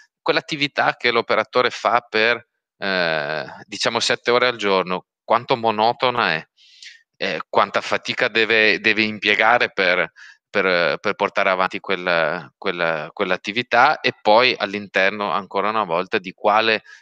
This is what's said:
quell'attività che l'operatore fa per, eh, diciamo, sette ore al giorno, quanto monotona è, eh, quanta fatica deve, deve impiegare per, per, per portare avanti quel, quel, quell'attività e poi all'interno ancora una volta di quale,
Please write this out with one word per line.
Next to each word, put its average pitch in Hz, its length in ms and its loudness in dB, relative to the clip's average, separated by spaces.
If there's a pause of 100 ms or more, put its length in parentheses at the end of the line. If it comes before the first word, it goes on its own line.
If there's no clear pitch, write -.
(220)
quell'attività 147 760 -2
che 120 120 0
l'operatore 117 600 0
fa 110 380 0
per, 113 380 0 (320)
eh, 80 680 -2 (180)
diciamo, 113 380 -6
sette - 280 -2
ore 123 180 2
al 123 100 -4
giorno, 92 480 -2 (180)
quanto 117 320 0
monotona 113 800 0
è, 80 120 -4 (720)
eh, - 320 -6
quanta 104 320 0
fatica 117 480 -2
deve, 107 540 2
deve 107 220 2
impiegare 107 680 2
per, 90 400 0 (380)
per, 90 500 0
per 101 140 -4
portare 98 360 0
avanti 92 300 0
quel, 87 800 -2
quel, 82 560 -4
quell'attività 117 880 0
e 123 100 0 (100)
poi 110 360 4
all'interno 101 720 -2
ancora 98 380 -2
una 110 160 -2
volta 90 320 -2
di 92 160 -8
quale, 107 500 2 (180)